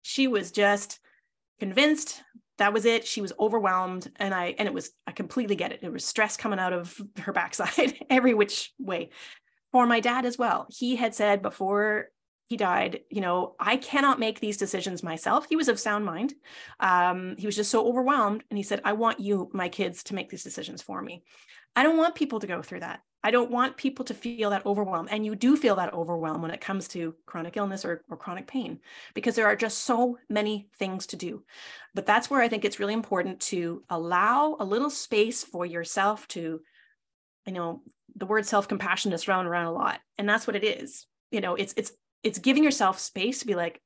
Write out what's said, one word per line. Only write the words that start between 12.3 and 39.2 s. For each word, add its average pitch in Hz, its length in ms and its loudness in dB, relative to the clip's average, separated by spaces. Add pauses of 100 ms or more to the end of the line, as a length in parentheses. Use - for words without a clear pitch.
he 233 100 -4
died, 190 420 2 (100)
you 202 120 -4
know, 180 360 0
"I 233 200 2
cannot 277 400 2
make 220 220 -2
these 208 180 -4
decisions 190 440 -4
myself." 180 460 -2
He 311 80 0
was 302 120 2
of 226 120 2
sound 208 240 -2
mind. 196 300 -4 (460)
Um, 180 580 2
he 196 80 -4
was 202 100 -2
just 208 140 0
so 226 160 4
overwhelmed. 247 640 2
And 208 80 -2
he 202 40 -2
said, 202 220 -2
"I 202 80 2
want 220 280 0
you, 196 340 0
my 185 160 -2
kids, 180 340 -4
to - 100 -8
make 185 160 -6
these - 140 -12
decisions - 380 -12
for 190 180 -10
me." - 240 -14 (500)
I 247 80 4
don't 320 140 6
want 330 180 4
people 277 260 -2
to 202 60 -8
go 180 140 -6
through 180 200 -12
that. - 200 -10 (240)
I 214 60 4
don't 240 220 4
want 254 260 0
people 262 280 -2
to 226 80 -6
feel 226 360 -2
that 202 160 0
overwhelm. 190 440 0
And 214 140 -2
you 214 120 -2
do 254 200 6
feel 233 200 4
that 175 180 -2
overwhelm 165 480 -4
when 160 80 -4
it 165 100 -8
comes 196 280 -6
to 165 260 -6 (100)
chronic 170 320 -10
illness 196 280 -4
or, 170 260 -4
or 175 80 -10
chronic 185 300 -10
pain, 220 320 -6 (340)
because 220 220 0
there 220 100 4
are 208 100 6
just 214 280 -2
so 240 340 2 (100)
many 208 480 -2
things 190 300 -6
to - 100 -12
do. 170 280 -10 (500)
But 196 100 -4
that's 226 240 4
where 269 140 4
I 233 60 4
think 214 180 -2
it's 202 140 -2
really 202 120 0
important 190 500 -2
to 170 460 -2
allow 202 720 2
a 214 40 -2
little 233 260 0
space 226 540 0
for 175 200 -6
yourself 180 640 -2
to, 160 320 -6 (840)
you 190 60 -8
know, 170 280 -6 (360)
the 190 100 -6
word 214 180 2
self-compassion 202 680 0
is 170 100 -2